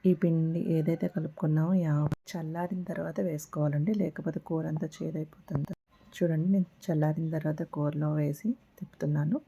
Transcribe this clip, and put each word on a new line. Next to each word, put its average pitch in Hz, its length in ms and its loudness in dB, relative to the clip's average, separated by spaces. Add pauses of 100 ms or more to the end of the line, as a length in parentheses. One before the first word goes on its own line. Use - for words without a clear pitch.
ఈ 185 60 8 (100)
పిండి 165 380 2 (140)
ఏదైతే 165 400 2
కలుపుకున్నామో 156 600 0
ఈ 175 160 4
ఆవ 147 180 2 (220)
చల్లారిన 175 580 -4
తర్వాత 165 280 -6 (100)
వేసుకోవాలండి, 151 640 0 (100)
లేకపోతే 156 460 -4
కూర 160 240 -2
అంతా 156 240 -4
చేదైపోతుంది. 156 800 -6 (400)
చూడండి, 165 400 2
నేను 185 140 4 (180)
చల్లారిన 156 500 2
తర్వాత 156 260 -2 (140)
కూరలో 151 340 0 (100)
వేసి 147 300 0 (280)
తిప్పుతున్నాను. 151 600 0 (100)